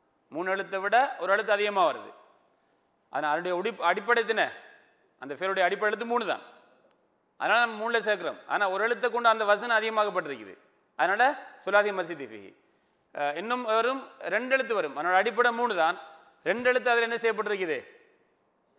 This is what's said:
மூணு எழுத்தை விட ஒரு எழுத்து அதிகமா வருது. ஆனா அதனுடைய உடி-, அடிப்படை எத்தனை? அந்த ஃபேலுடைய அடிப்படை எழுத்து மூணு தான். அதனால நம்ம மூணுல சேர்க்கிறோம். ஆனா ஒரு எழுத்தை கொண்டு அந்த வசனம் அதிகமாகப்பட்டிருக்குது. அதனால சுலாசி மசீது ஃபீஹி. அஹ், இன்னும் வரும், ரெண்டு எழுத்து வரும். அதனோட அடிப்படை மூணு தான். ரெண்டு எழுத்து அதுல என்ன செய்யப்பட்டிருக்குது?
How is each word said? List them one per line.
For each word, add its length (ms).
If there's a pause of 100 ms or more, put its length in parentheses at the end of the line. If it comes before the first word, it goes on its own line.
(280)
மூணு 220
எழுத்தை 300
விட 380
ஒரு 140
எழுத்து 200
அதிகமா 400
வருது. 200 (1000)
ஆனா 200
அதனுடைய 260
உடி-, 240
அடிப்படை 420
எத்தனை? 240 (720)
அந்த 160
ஃபேலுடைய 260
அடிப்படை 220
எழுத்து 240
மூணு 200
தான். 140 (960)
அதனால 300
நம்ம 240
மூணுல 40
சேர்க்கிறோம். 520
ஆனா 240
ஒரு 140
எழுத்தை 260
கொண்டு 180
அந்த 160
வசனம் 380
அதிகமாகப்பட்டிருக்குது. 760 (380)
அதனால 420 (260)
சுலாசி 280
மசீது 340
ஃபீஹி. 280 (600)
அஹ், 220
இன்னும் 260
வரும், 460 (100)
ரெண்டு 360
எழுத்து 200
வரும். 220
அதனோட 180
அடிப்படை 380
மூணு 240
தான். 220 (460)
ரெண்டு 240
எழுத்து 220
அதுல 140
என்ன 120
செய்யப்பட்டிருக்குது? 680 (960)